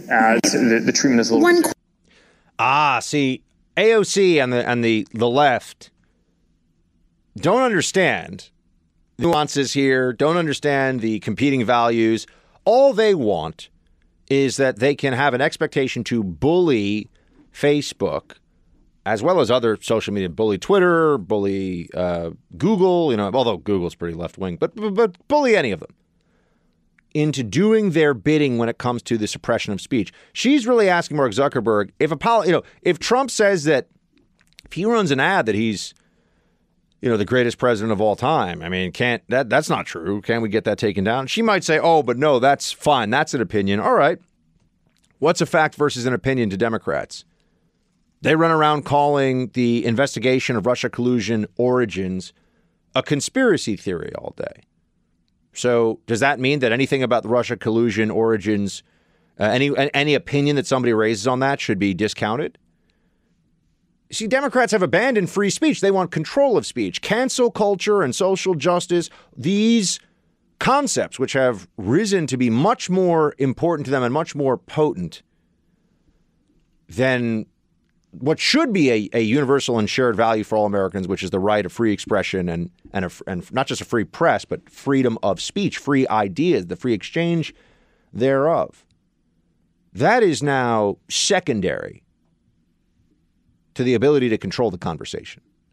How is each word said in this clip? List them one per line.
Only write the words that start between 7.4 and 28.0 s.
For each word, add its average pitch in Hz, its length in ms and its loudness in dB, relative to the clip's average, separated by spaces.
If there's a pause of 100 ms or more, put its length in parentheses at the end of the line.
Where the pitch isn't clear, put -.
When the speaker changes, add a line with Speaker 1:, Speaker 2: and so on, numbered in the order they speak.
Speaker 3:
understand 151 880 -2 (720)
nuances 143 540 0
here, 131 400 2
don't 147 240 0
understand 135 640 -2
the 110 180 -2
competing 120 460 -2
values. 117 600 2 (400)
All 262 280 6
they 214 200 2
want 92 560 -2 (600)
is 139 280 0
that 131 220 0
they 139 140 2
can 135 200 -4
have 131 200 2
an 123 80 -2
expectation 143 640 -2
to 117 200 -2
bully 107 840 0 (440)
Facebook, 135 840 -2 (680)
as 107 180 -2
well 180 160 2
as 117 100 2
other 117 300 2
social 107 340 -2
media, 95 160 -2
bully 104 280 0
Twitter, 170 600 2
bully, 98 760 -4
uh, 87 380 -4 (260)
Google, 175 540 2
you 113 60 0
know, 101 160 -2
although 117 240 0
Google's 87 380 -4
pretty 85 200 -8
left-wing, 87 420 -8
but, - 180 -4
but, 208 200 -6
but 190 320 -2
bully 277 280 2
any 143 160 0
of 87 80 -6
them - 160 -18 (1200)
into 151 280 0
doing 202 500 2
their 151 220 2